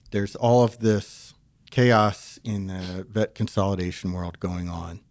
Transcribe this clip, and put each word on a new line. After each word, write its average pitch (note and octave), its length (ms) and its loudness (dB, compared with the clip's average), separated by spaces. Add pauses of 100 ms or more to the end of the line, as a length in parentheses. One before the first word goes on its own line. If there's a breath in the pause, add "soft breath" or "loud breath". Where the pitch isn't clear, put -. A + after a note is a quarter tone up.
(120 soft breath)
There's G2+ 240 -4
all A#2+ 280 4
of A2+ 160 0
this A2 540 -2 (360)
chaos A2 760 2
in G2+ 240 -4
the F#2 420 -8
vet G#2+ 260 -2
consolidation F#2+ 760 -2
world F2 280 -6
going F2+ 300 -4
on. E2+ 420 -10